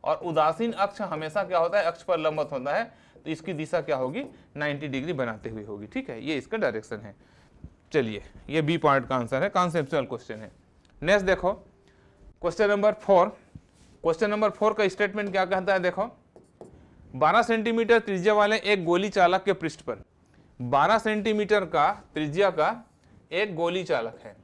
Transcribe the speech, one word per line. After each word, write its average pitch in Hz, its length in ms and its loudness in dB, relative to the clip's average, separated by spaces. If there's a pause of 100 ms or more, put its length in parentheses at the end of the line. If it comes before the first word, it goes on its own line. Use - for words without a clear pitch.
और 156 140 0
उदासीन 165 560 0
अक्ष 196 280 -2
हमेशा 160 420 -4
क्या 180 140 0
होता 175 200 2
है, 180 60 2
अक्ष 165 180 -2
पर 175 160 0
लंबवत 156 340 -2
होता 139 240 -4
है, 226 80 -2 (320)
तो - 140 -12
इसकी 160 240 -6
दिशा 156 260 -2
क्या 151 160 -2
होगी, 139 280 -4 (320)
नाइंटी 147 320 -6
डिग्री 135 260 -6
बनाते 113 360 -6
हुए 110 140 -10
होगी। 104 220 -12
ठीक 262 240 -10
है, 113 140 -12
ये 147 120 -4
इसका 131 220 -6
डायरेक्शन 117 380 -4
है। 104 180 -16 (800)
चलिए, 113 300 0 (260)
ये 156 140 0
बी 160 160 0
पार्ट 135 280 4
का 131 100 -2
आंसर 127 260 -2
है, 196 80 -2
कॉन्सेप्चुअल 160 560 0
क्वेश्चन 113 300 -10
है। 107 140 -16 (520)
नेक्स्ट 185 240 2
देखो, 185 260 0
क्वेश्चन - 1160 -4
नंबर 208 240 4
फ़ोर। 190 320 6 (760)
क्वेश्चन 165 260 2
नंबर 214 200 2
फ़ोर 214 240 0
का 208 140 2
स्टेटमेंट 202 420 -2
क्या 190 140 2
कहता 190 280 0
है, 190 80 2
देखो, 180 260 -2 (1080)
बारह 165 260 4
सेंटीमीटर 226 580 2
त्रिज्या 202 340 2
वाले 208 240 4
एक 196 260 0
गोली 175 240 2
चालक 190 360 4
के 196 100 0
पृष्ठ 160 260 -8
पर, 107 220 -8 (580)
बारह 143 380 2
सेंटीमीटर 214 680 0
का 160 240 2 (240)
त्रिज्या 160 360 2
का 190 340 -2 (480)
एक 196 240 -2
गोली 175 280 -2
चालक 117 380 -4
है। 104 200 -18